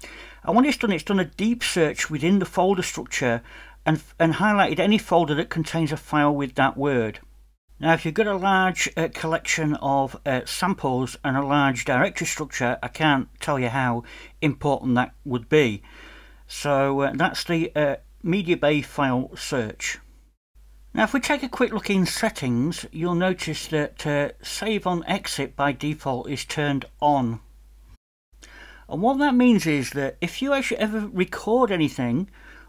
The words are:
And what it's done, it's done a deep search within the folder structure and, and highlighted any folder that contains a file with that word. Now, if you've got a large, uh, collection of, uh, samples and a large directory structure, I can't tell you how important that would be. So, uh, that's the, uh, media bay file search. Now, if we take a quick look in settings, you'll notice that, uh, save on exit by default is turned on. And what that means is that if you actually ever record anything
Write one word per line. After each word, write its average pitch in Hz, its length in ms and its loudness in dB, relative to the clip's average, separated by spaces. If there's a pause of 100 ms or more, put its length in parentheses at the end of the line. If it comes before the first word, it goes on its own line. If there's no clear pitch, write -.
(480)
And 170 80 2
what 247 100 6
it's 294 120 0
done, 208 160 0
it's 156 100 -4
done 196 160 2
a 175 60 2
deep 233 360 -2
search - 480 0
within 160 300 2
the 185 60 0
folder 185 360 2
structure - 600 -2 (440)
and, 156 160 2 (180)
and 165 160 4
highlighted 190 440 2
any 202 180 4
folder 165 380 2
that 160 140 -2
contains 160 420 -2
a 156 60 -4
file 147 360 2
with 139 220 -4
that 139 220 2
word. 127 420 0 (600)
Now, 160 140 4
if 160 120 -2
you've 160 80 -2
got 208 140 0
a 202 80 0
large, 185 640 2
uh, 165 160 0
collection 160 640 -2
of, 139 500 0
uh, 127 200 0
samples 131 800 -2
and 135 140 0
a 139 80 0
large 139 400 2
directory 156 420 0
structure, 131 540 -4
I 127 60 -6
can't 143 400 2 (120)
tell 143 200 -2
you 123 100 -2
how 120 340 -2 (380)
important 135 540 0
that 123 180 0 (120)
would 123 220 -4
be. 123 360 4 (640)
So, 139 540 0
uh, 139 120 0
that's - 300 0
the, 170 320 -2
uh, 147 200 2 (280)
media 175 340 0
bay 147 240 2
file 127 540 -2
search. - 640 -6 (960)
Now, 214 100 2
if 214 100 0
we 277 60 2
take 285 240 -2
a 254 60 -6
quick - 220 0
look 208 180 -4
in 190 160 2
settings, 139 840 -2
you'll 170 240 -2
notice 175 520 -2
that, 151 400 -4
uh, 143 240 0 (100)
save 202 460 -4
on 175 180 -2
exit 175 500 -4
by 143 160 0
default 139 580 -4
is 139 140 -6
turned 143 420 -2 (140)
on. 131 400 2 (1500)
And 156 120 -6
what 269 180 2
that 285 160 4
means 240 300 6
is 147 260 0
that 135 280 -4
if - 220 -6
you 277 120 0
actually 269 240 -2
ever 214 300 -2
record 214 640 0
anything 143 580 0 (400)